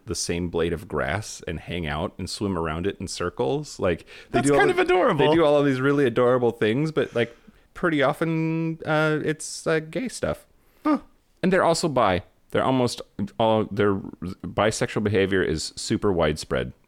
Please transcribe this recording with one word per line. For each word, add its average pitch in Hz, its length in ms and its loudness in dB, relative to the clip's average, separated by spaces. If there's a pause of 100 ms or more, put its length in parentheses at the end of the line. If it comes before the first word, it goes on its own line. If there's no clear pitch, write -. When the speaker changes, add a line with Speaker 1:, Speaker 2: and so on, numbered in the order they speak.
Speaker 1:
the 85 100 -8
same 87 340 -4
blade 85 240 -2
of 76 160 -8
grass 76 580 -6
and 80 120 -6
hang 85 280 -8
out 76 300 -6
and 92 120 -8
swim 98 280 -4
around 82 280 -4
it 98 140 -4
in 95 80 -8
circles. 131 720 -6
Like, - 220 0 (300)
they - 80 2
Speaker 2:
That's - 80 2
Speaker 1:
do 143 60 4
all - 60 6
Speaker 2:
kind 403 100 6
Speaker 1:
the, 359 40 0
Speaker 2:
of 359 60 0
adorable. 285 500 2
Speaker 1:
they 156 40 4
do 165 120 4
all 147 120 4
of 143 80 4
these 135 140 2
really 143 260 2
adorable 123 460 4
things, 120 400 0
but, 135 240 -2
like, 117 200 -2 (380)
pretty 156 300 0
often, 160 840 -2
uh, 156 380 0
it's, - 420 -6
uh, 160 140 0
gay 180 300 -6
stuff. - 360 -6 (380)
Speaker 2:
Huh. 294 160 2 (420)
Speaker 1:
And 185 120 2
they're 175 100 4
also 170 240 2
bi. 107 360 2 (280)
They're - 120 2
almost 123 380 0 (380)
all, 110 320 4
their 101 240 2
bisexual 104 1080 -2
behavior 98 380 2
is 78 360 -2
super 104 340 0
widespread. 78 640 -2 (140)